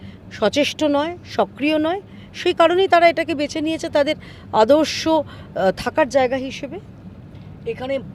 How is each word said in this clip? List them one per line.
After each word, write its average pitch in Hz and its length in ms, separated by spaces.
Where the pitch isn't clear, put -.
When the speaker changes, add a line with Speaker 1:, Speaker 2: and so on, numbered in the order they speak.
Speaker 1:
সচেষ্ট - 520
নয়, 302 420
সক্রিয় 233 540
নয়, 330 220
সেই - 200
কারণেই 359 340
তারা 339 200
এটাকে 330 280
বেছে 294 260
নিয়েছে 320 280
তাদের 294 260
আদর্শ, 269 540
আহ, 285 720
থাকার 269 320
জায়গা 254 260
হিসেবে। 262 440
Speaker 2:
এখানে 254 320